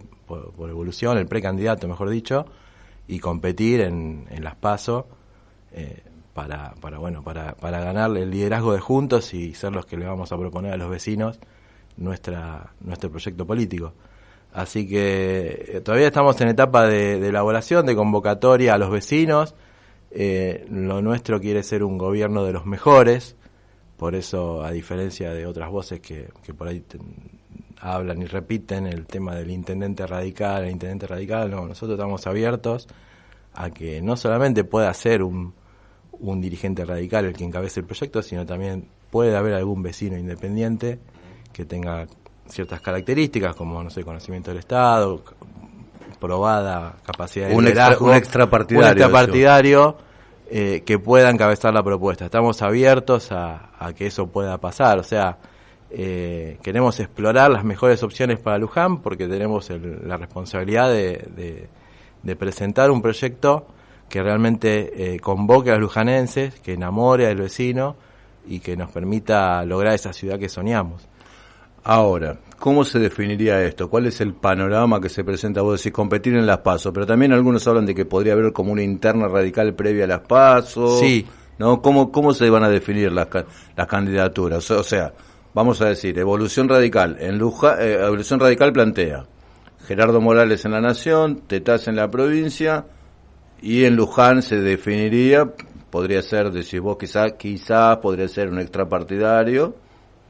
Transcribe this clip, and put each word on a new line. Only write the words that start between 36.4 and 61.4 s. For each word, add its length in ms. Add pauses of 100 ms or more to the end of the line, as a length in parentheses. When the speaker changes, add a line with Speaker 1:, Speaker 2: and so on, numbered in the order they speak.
Speaker 1:
dirigente 440
radical 400
el 100
que 100
encabece 360
el 60
proyecto, 360
sino 240
también 420 (220)
puede 260
haber 180
algún 280
vecino 360
independiente 800 (540)
que 120
tenga 420 (400)
ciertas 340
características, 760
como, 280
no 80
sé, 140
conocimiento 460
del 80
Estado, 600
c-, 160 (840)
probada 840
capacidad 440
de 60
Speaker 2:
Un 120
extra-, 180
Speaker 1:
liderazgo, 260
Speaker 2:
un 60
extrapartidario, 680
Speaker 1:
un 60
extrapartidario, 1040 (540)
eh, 340
que 140
pueda 320
encabezar 420
la 100
propuesta. 440
Estamos 340
abiertos 720
a, 460
a 160
que 140
eso 180
pueda 320
pasar, 400
o 40
sea, 360 (520)
eh, 720
queremos 380
explorar 500
las 140
mejores 380
opciones 380
para 180
Luján 420
porque 260
tenemos 440
el, 360
la 100
responsabilidad 720
de, 440
de, 340 (540)